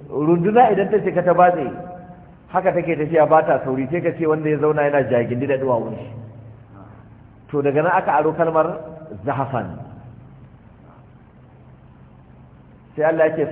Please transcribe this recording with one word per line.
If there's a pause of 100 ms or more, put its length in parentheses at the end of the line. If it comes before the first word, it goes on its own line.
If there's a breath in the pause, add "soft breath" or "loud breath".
(100)
runduna
idan
ta
cika
ta
batse, (840)
haka
take
tafiya
ba
ta
sauri,
sai
ka
ce
wanda
ya
zauna
yana
jagindi
da
duwawun
shi. (1400)
To
daga
nan
aka
aro
kalmar (580)
zahafan. (3250)
Sai
Allah
ya
ce,